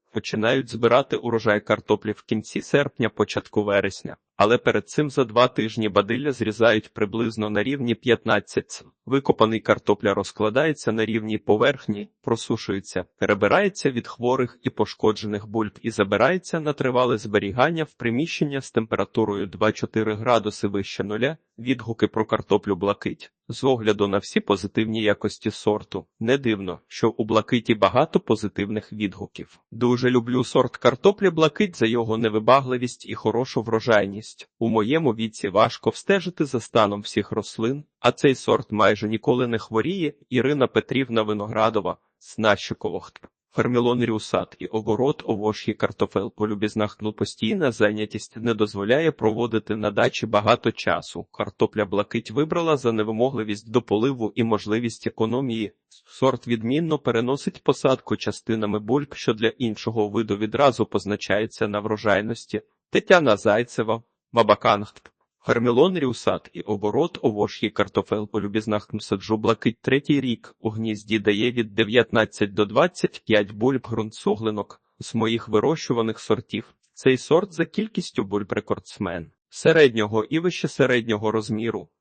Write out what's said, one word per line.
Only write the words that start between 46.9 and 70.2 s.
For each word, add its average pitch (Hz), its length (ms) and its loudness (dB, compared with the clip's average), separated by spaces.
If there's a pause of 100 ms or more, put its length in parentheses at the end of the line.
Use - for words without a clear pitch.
Ну, 107 120 -4
постійна 113 600 -2
зайнятість 107 640 -2
не 113 180 -2
дозволяє 107 580 0
проводити 110 640 -2
на 107 140 -2
дачі 113 360 0
багато 107 460 2
часу. - 600 -4
Картопля 104 520 -2
блакить 101 460 -4
вибрала 160 460 0
за 123 160 0
невимогливість 110 800 -2
до 120 120 2
поливу 113 520 0
і 117 100 0
можливість 113 640 -2
економії. 113 640 -2 (360)
Сорт 127 400 0
відмінно 139 500 -2
переносить 123 640 -2
посадку 131 540 0
частинами 107 640 -4
бульб, 127 360 -2
що - 200 -2
для 110 140 0
іншого 110 600 -2
виду 107 280 -2
відразу 113 500 2
позначається 104 800 -4
на 104 120 -4
врожайності. 107 800 -2 (280)
Тетяна 147 460 6
Зайцева, 113 640 0 (300)
Мабаканг. 107 640 4 (520)
Фермілон 123 520 4
Рюсат 139 540 -2
і 85 80 -12
оборот 104 640 -2
овощі 104 480 -2
картофел 104 580 -2
по 107 120 -4
любізнах. 104 500 -4 (100)
Саджу 101 360 -2
блакить 113 440 -2
третій 139 400 0